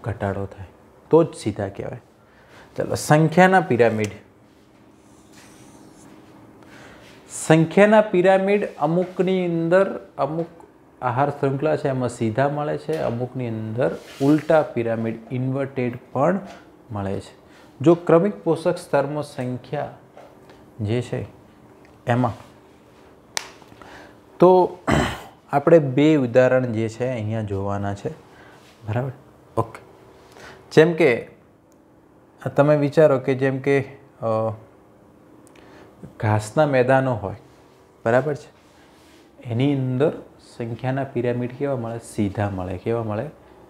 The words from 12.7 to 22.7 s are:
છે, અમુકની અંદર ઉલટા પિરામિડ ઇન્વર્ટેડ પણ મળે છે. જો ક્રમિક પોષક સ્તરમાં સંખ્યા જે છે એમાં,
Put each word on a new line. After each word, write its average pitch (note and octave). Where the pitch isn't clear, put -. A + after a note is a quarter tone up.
છે, D#3
અમુકની B2
અંદર A2
ઉલટા D3+
પિરામિડ A2+
ઇન્વર્ટેડ C3
પણ E3+
મળે G2
છે. -
જો E3
ક્રમિક E3+
પોષક E3+
સ્તરમાં D3
સંખ્યા B2+
જે A2+
છે A#2+
એમાં, A#2+